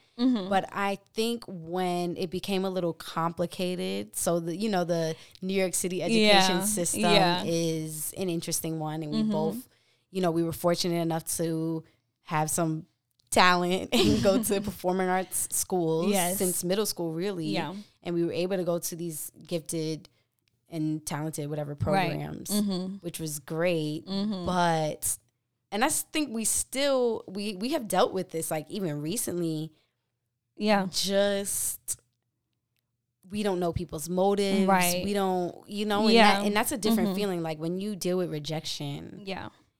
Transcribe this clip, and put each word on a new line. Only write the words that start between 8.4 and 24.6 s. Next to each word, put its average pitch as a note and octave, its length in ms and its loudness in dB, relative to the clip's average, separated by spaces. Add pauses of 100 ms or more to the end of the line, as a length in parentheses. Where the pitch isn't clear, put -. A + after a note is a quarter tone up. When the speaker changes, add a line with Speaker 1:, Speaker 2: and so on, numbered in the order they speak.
Speaker 2:
one, D#3 240 -4
and D3+ 80 -6
we A3 120 0
Speaker 1:
Mm-hmm. A3 100 0
Speaker 2:
both, E3 360 -2 (420)
you F#3 100 -4
know, F3 100 2
we E3 140 2
were E3 80 -2
fortunate E3+ 480 0
enough E3 240 0 (140)
to D#3+ 440 -2 (420)
have D#3 260 0
some D#3+ 340 0 (460)
talent F3+ 600 4
<laughs> - 20 -10
and - 300 4
go G3+ 200 4
to G#3 180 0
Speaker 1:
<laughs> G#3 100 -6
Speaker 2:
performing F#3 380 -2
arts F#3 420 -2
schools E3+ 600 0
Speaker 1:
Yes. F#3 240 2
Speaker 2:
since F3+ 260 0
middle G3 240 0
school, E3 280 -4
really. F3 320 -4
Speaker 1:
Yeah. D#3 280 -2 (280)
Speaker 2:
And F3 120 -4
we E3+ 100 2
were E3 80 0
able F3+ 260 -2
to F3+ 60 -2
go F3 160 0
to - 140 -6
these E3 380 -8 (140)
gifted D#3 640 -4 (580)
and D#3 380 -2
talented, D3+ 420 -4
whatever, D3 240 -6
Speaker 1:
Right. F#3 380 0
Speaker 2:
programs, D3+ 400 -8
Speaker 1:
Mm-hmm. G3 500 -2
Speaker 2:
which F3 180 -8
was D3+ 200 -6
great. D#3+ 680 -2
Speaker 1:
Mm-hmm. G3 380 -4
Speaker 2:
But, E3 720 0 (560)